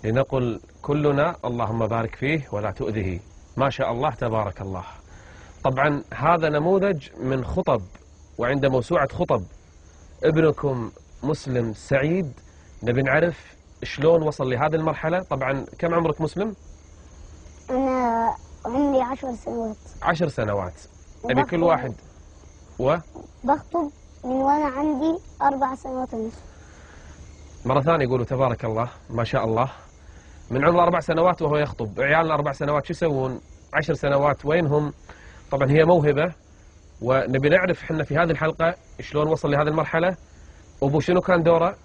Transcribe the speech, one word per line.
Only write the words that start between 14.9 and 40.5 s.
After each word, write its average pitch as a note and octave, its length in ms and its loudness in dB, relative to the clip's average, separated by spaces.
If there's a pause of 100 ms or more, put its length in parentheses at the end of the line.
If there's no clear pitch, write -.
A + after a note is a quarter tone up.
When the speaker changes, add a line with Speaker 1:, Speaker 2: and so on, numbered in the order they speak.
Speaker 1:
طبعًا، C3+ 440 -4 (120)
كم E3 160 0
عمرك E3 260 0
مسلم؟ F#3 340 -4 (1160)
Speaker 2:
أنا B3+ 600 0 (360)
عمري C4 360 2
عشر B3+ 320 -6 (100)
سنوات. A3+ 320 -6 (260)
Speaker 1:
عشر E3 260 2
سنوات. G2+ 460 -4 (500)
أبي B2+ 180 2
كل F3 200 0
Speaker 2:
وبخطب - 0 -
Speaker 1:
واحد. C3+ 320 2 (840)
و؟ C3+ 180 2 (480)
Speaker 2:
بخطب D4+ 460 -2 (340)
من B3+ 80 -4
وأنا C#4 340 2
عندي D4 520 0 (240)
أربع C4+ 320 0
سنوات C4 400 -8
ونصف. A3 280 -8 (1200)
Speaker 1:
مرة C3+ 160 2
ثانية D#3 240 2
يقولوا: B2 200 0
"تبارك B2+ 400 -2
الله، A2+ 240 -2 (220)
ما A#2 140 -2
شاء A2+ 200 0
الله". A2+ 260 0 (800)
من C3 140 0
عمر F3 180 6
أربع F3 180 4
سنوات E3 420 2
وهو D3 140 0
يخطب. A#2 440 -4
عيالنا D#3 340 4
أربع D3 180 -2
سنوات C#3+ 340 -2
شو - 60 -8
يسوون؟ C3+ 480 -2 (340)
عشر D#3 200 0
سنوات C#3 520 0
وينهم؟ D3+ 460 0 (580)
طبعًا، C#3 200 2
هي D#3 140 6
موهبة، D#3 480 4 (720)
ونبي C3 460 2
نعرف F3+ 340 2
حنا D#3 220 -4
في C#3+ 120 -4
هذه E3 140 2
الحلقة D#3+ 440 0 (260)
شلون D3+ 280 0
وصل D#3 220 0
لهذه D3 180 2
المرحلة، E3 480 0 (680)